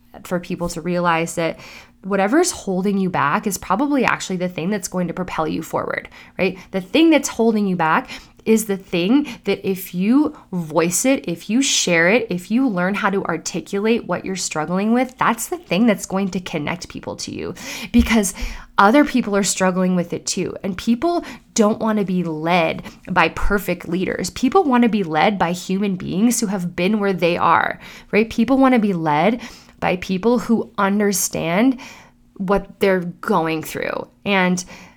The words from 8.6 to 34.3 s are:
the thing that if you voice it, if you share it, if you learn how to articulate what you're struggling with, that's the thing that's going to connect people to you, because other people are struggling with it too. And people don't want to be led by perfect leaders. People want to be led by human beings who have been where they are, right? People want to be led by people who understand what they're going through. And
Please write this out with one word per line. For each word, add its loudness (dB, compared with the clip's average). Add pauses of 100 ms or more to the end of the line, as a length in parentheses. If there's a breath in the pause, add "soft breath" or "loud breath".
the -2
thing 2 (160 loud breath)
that -2
if -6
you 2 (180 loud breath)
voice 0
it, 2
if -6
you 2
share 2
it, 4
if -6
you 2
learn 0
how 0
to 0
articulate -2
what -4
you're -6
struggling -2
with, 0
that's 0
the -6
thing 0
that's 2
going -2
to -4
connect -6
people -10
to -10
you, -8 (380 loud breath)
because 4 (440 loud breath)
other 8
people 0
are 2
struggling 0
with -2
it -8
too. -4
And -6
people 0 (280 loud breath)
don't 2
want 0
to 0
be 0
led 0 (300 loud breath)
by 4
perfect 0
leaders. -2
People 2
want 4
to 4
be 0
led 2
by 0
human -2
beings 0
who -2
have -4
been 2
where 0
they 2
are, 2 (340 loud breath)
right? 2
People 2
want 6
to 4
be 2
led 0 (380 loud breath)
by 0
people 0
who -2
understand 0 (580 loud breath)
what -2
they're 2
going -2
through. -6 (160)
And 2 (340 loud breath)